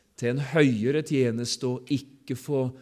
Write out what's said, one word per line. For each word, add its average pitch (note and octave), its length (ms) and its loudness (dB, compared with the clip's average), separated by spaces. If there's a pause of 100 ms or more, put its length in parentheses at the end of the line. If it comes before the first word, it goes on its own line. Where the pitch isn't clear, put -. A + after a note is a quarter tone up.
(180)
til A#2+ 160 0
en C#3+ 80 -2 (100)
høyere C#3 540 4
tjeneste B2 600 0
og B2+ 240 -6
ikke - 460 -6
få C3+ 300 -2 (160)